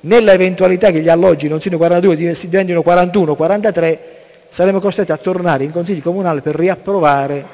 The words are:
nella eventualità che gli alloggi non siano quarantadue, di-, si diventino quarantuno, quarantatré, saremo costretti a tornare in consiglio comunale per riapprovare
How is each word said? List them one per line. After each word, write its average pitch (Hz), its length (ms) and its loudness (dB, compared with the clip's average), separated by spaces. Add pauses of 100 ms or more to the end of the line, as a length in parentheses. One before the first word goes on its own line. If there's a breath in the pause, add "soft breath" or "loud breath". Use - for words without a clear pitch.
nella 208 340 4
eventualità 185 560 2
che 160 100 0
gli 160 80 0
alloggi 165 400 2
non 156 140 -4
siano 180 160 -4
quarantadue, 175 360 2
di-, 170 200 -4
si 185 160 -12
diventino 180 320 0
quarantuno, 175 520 2
quarantatré, 170 640 0 (520 loud breath)
saremo 190 300 0
costretti 190 300 -2
a 156 60 -2
tornare 175 480 -2
in 151 80 -8
consiglio 170 300 -4
comunale 170 400 -4
per 151 120 -4
riapprovare 151 1000 -2